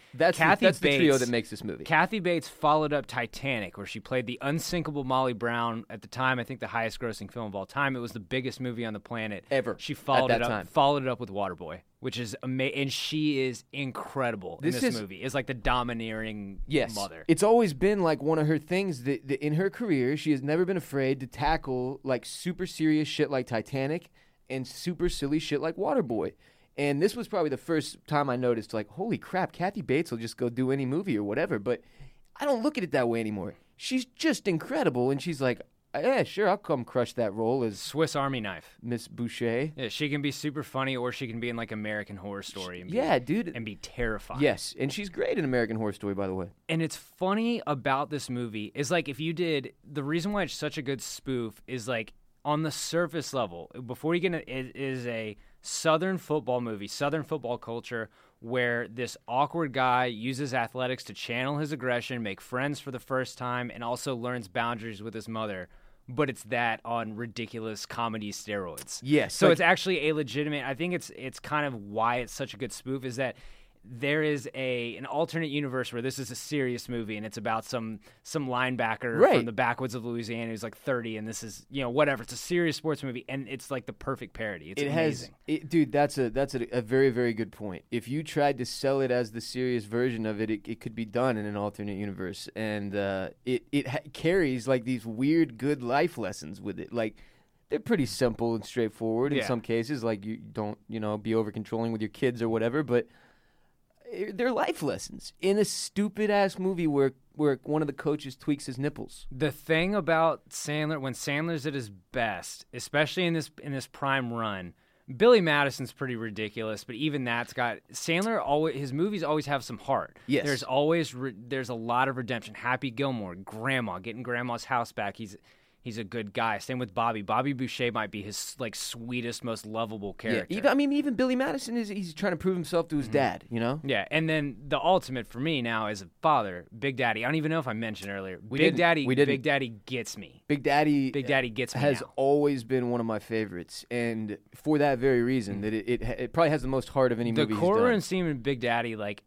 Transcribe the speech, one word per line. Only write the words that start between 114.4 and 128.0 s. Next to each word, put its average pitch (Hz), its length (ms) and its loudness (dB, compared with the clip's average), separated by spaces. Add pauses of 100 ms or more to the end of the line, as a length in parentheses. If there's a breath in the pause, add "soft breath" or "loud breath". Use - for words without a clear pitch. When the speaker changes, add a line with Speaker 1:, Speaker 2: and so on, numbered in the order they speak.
Speaker 2:
Billy 226 240 10
Madison's 143 540 2
pretty 127 240 -4
ridiculous, 110 640 -4
but 120 120 -12
even 143 280 0
that's 117 300 -2
got, 120 240 0 (160)
Sandler 185 520 0
always, 151 300 2
his 135 160 -4
movies 175 320 0
always 151 220 0
have 143 180 0
some 117 140 -10
heart. 104 400 -2 (100)
Speaker 1:
Yes. 135 180 4
Speaker 2:
There's 139 180 2
always 151 500 2
re-, 127 220 -6 (120)
there's 127 220 -4
a 127 40 -4
lot 120 360 2
of 127 80 -4
redemption. 117 360 -4
Happy 123 380 -2
Gilmore, 113 440 -2
Grandma, 110 640 -2
getting 113 240 -10
Grandma's 120 420 -4
house 120 260 0
back. 101 240 -4
He's, 104 220 -12 (460 soft breath)
he's 110 140 -8
a 117 60 -6
good 104 280 -6
guy. 113 280 0
Same 127 180 -6
with 117 160 -6
Bobby. 113 300 0
Bobby 123 300 0
Boucher 123 380 -2
might 107 200 -2